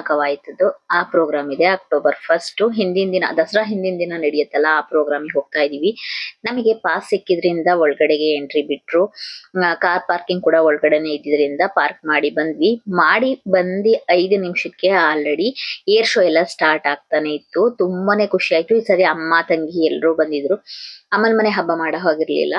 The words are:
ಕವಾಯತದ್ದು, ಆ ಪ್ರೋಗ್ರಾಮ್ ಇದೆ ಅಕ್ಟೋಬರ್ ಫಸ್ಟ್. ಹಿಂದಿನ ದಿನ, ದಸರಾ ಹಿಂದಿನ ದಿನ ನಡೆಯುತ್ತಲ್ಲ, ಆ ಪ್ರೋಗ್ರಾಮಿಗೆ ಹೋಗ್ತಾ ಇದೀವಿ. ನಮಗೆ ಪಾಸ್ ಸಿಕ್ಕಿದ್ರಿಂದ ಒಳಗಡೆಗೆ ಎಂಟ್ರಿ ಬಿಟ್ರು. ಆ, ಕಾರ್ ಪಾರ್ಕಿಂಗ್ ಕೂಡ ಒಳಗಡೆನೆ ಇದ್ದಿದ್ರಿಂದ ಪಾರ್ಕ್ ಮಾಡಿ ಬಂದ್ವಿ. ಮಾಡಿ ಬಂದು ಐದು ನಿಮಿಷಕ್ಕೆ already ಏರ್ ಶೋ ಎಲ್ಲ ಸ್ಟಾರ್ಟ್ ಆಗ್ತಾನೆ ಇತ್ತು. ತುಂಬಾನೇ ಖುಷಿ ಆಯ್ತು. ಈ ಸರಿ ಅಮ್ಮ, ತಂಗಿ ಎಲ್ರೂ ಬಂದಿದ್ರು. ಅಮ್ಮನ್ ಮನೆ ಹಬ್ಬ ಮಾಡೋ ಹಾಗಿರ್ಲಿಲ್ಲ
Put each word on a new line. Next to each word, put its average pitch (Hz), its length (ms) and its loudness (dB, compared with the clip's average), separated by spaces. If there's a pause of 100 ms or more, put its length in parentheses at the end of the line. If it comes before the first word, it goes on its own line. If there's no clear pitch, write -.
ಕವಾಯತದ್ದು, 147 920 -2
ಆ 175 120 2
ಪ್ರೋಗ್ರಾಮ್ 151 480 -2
ಇದೆ 147 140 0
ಅಕ್ಟೋಬರ್ 151 500 0
ಫಸ್ಟ್. 190 580 -2
ಹಿಂದಿನ 190 380 0
ದಿನ, 180 120 0 (140)
ದಸರಾ 180 260 0
ಹಿಂದಿನ 190 360 -4
ದಿನ 170 180 -4
ನಡೆಯುತ್ತಲ್ಲ, 147 520 0
ಆ 156 120 2
ಪ್ರೋಗ್ರಾಮಿಗೆ 147 520 -2
ಹೋಗ್ತಾ 151 280 -2
ಇದೀವಿ. 151 360 0 (480)
ನಮಗೆ 226 280 0
ಪಾಸ್ 190 360 -4
ಸಿಕ್ಕಿದ್ರಿಂದ 175 680 0
ಒಳಗಡೆಗೆ 151 640 2
ಎಂಟ್ರಿ 143 240 -2
ಬಿಟ್ರು. 151 440 -2 (600)
ಆ, 170 80 2
ಕಾರ್ 180 340 -2
ಪಾರ್ಕಿಂಗ್ 180 360 -2
ಕೂಡ 160 180 4
ಒಳಗಡೆನೆ 156 480 2
ಇದ್ದಿದ್ರಿಂದ 147 580 0
ಪಾರ್ಕ್ 156 380 -2
ಮಾಡಿ 151 240 0
ಬಂದ್ವಿ. 160 580 0
ಮಾಡಿ 202 600 2
ಬಂದು 190 640 0
ಐದು 190 300 2
ನಿಮಿಷಕ್ಕೆ 180 460 -4
already 160 680 0 (320)
ಏರ್ 214 200 4
ಶೋ 214 140 2
ಎಲ್ಲ 160 220 4
ಸ್ಟಾರ್ಟ್ 156 440 -2
ಆಗ್ತಾನೆ 151 460 -4
ಇತ್ತು. 202 440 -2
ತುಂಬಾನೇ 196 500 0
ಖುಷಿ 185 280 0
ಆಯ್ತು. 165 200 0
ಈ 226 40 2
ಸರಿ 190 240 2
ಅಮ್ಮ, 160 380 0
ತಂಗಿ 165 440 0
ಎಲ್ರೂ 151 280 0
ಬಂದಿದ್ರು. 156 420 -2 (560)
ಅಮ್ಮನ್ 220 260 2
ಮನೆ 214 120 2
ಹಬ್ಬ 180 260 -2
ಮಾಡೋ 160 220 -4
ಹಾಗಿರ್ಲಿಲ್ಲ 156 600 0